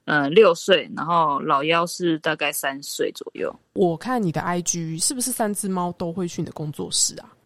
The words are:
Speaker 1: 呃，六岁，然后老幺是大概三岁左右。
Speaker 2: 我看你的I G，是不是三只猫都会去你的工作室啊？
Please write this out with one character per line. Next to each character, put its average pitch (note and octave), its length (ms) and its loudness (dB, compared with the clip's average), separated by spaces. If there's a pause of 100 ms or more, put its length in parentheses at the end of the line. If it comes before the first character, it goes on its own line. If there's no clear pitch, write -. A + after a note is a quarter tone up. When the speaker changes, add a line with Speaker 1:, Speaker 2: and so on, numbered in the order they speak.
Speaker 1:
呃， D3 260 2
六 F3+ 240 8
岁， E3+ 400 2
然 - 120 -6
后 D#3 340 2
老 C#3+ 240 2
幺 E3 240 2
是 E3+ 320 -2
大 D#3 160 -2
概 D3 160 -2
三 C#3 320 -4
岁 - 300 -4
左 - 120 -14 (100)
右。 - 200 -4 (160)
Speaker 2:
我 F3 240 2
看 A#3+ 260 -4
你 E3+ 120 0
的 D#3 80 -2
I F3 220 -2
G， D#3+ 340 -4
是 - 160 -2
不 B3 80 -6
是 B3+ 100 -4
三 G#3+ 220 -2
只 G3+ 160 -4
猫 F3 240 -2
都 E3+ 180 -4
会 F3 160 -4
去 F3 140 -6
你 D3+ 40 -2
的 - 60 -10
工 D3+ 220 -8
作 F3+ 180 -8
室 - 300 0
啊？ - 80 -20 (160)